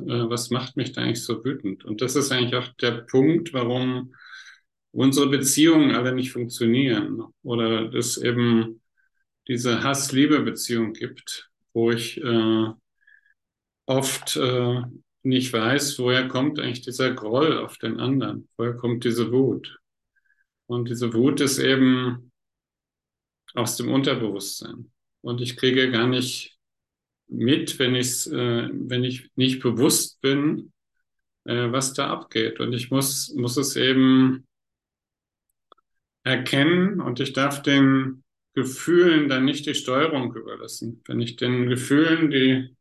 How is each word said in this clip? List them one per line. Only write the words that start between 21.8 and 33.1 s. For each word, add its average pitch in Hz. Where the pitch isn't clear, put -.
aus 117
dem 123
Unterbewusstsein. 117
Und 120
ich 123
kriege 131
gar 117
nicht -
mit, 123
wenn 127
ich's, 123
äh, 120
wenn 127
ich 127
nicht 131
bewusst -
bin, 143
äh, 120
was 131
da 147
abgeht. -
Und 120
ich 120
muss, -